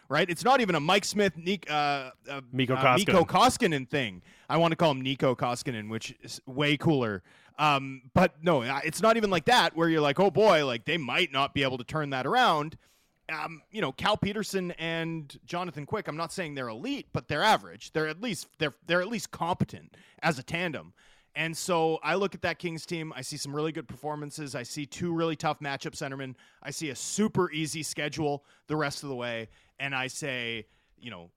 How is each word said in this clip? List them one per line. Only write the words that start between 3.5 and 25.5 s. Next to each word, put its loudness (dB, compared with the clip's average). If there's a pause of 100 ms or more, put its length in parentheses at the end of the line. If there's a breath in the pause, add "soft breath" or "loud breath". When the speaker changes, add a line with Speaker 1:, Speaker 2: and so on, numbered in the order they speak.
Speaker 1:
thing. -4 (280 soft breath)
I 2
wanna 4
call 4
him 0
Nico 2
Koskinen, -4
which -8
is -14
way 2
cooler. 2 (340 soft breath)
Um, 0 (120)
but 4
no, 4
I, -2
it's -4
not 8
even 2
like 2
that 4
where 2
you're 4
like, 2
"Oh 6
boy, 6
like, -2
they 0
might 0
not 0
be 2
able 0
to -8
turn -4
that -2
around." 2 (540)
Um, -10 (100)
you -8
know, 0
Cal 0
Peterson -2
and -6 (120)
Jonathan -8
Quick, -6
I'm -6
not -6
saying -8
they're -4
elite, -8
but -6
they're 0
average. 0
They're 0
at -8
least, -6 (100)
they're, -2 (100)
they're 2
at -2
least -6
competent -4 (260 soft breath)
as 2
a -12
tandem. -6 (440 soft breath)
And -2
so 2
I 0
look 0
at -14
that -2
Kings -6
team, -6
I -10
see -10
some -8
really -2
good -10
performances, -10
I -8
see -8
two -6
really 0
tough -2